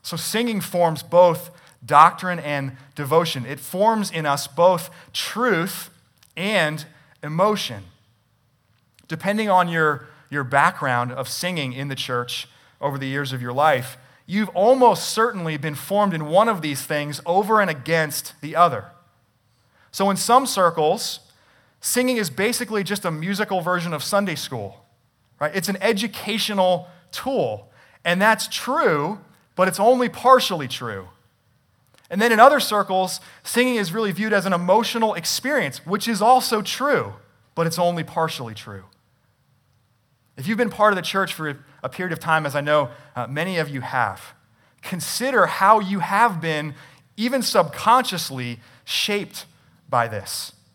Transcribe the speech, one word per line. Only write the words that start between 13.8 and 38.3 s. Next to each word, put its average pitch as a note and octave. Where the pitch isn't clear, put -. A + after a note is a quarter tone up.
you've G3+
almost A3+
certainly F#3+
been D3
formed G3
in D#3
one F#3+
of G3
these D3
things D3
over G3+
and F#3+
against D3+
the D3
other. D3+
So G3
in G3
some B3
circles, E3
singing B3
is G3+
basically G#3
just G3
a F3
musical F#3
version F3
of D3
Sunday G3
school, A2
right? D3+
It's F#3
an G3
educational G3
tool, E3
and F3
that's G#3+
true, G#3
but F3+
it's E3
only A#3+
partially G3+
true. G2+
And F#3+
then A#3
in A3
other C#4
circles, F#3+
singing B3
is F#3+
really G#3+
viewed G#3
as F#3+
an F#3+
emotional G#3+
experience, F3
which G3+
is A3
also A#3+
true, F#3+
but E3
it's E3
only F3
partially D3+